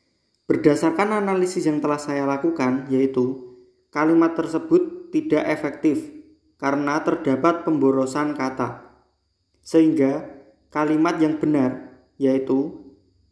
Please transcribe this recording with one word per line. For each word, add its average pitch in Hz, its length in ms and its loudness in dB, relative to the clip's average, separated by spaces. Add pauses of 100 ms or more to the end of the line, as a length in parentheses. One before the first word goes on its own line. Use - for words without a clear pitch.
(520)
Berdasarkan 160 640 2
analisis 190 480 0
yang 151 160 0
telah 147 180 0
saya 143 300 -2
lakukan, 139 640 -2
yaitu 131 640 0 (340)
kalimat 165 460 2
tersebut 160 760 -2
tidak 156 380 0
efektif 151 640 -2 (480)
karena 143 420 0
terdapat 165 600 0
pemborosan 135 720 0
kata. 131 480 -6 (800)
Sehingga 151 640 2 (400)
kalimat 156 520 0
yang 156 200 0
benar, 139 560 -2 (240)
yaitu, 135 640 0 (480)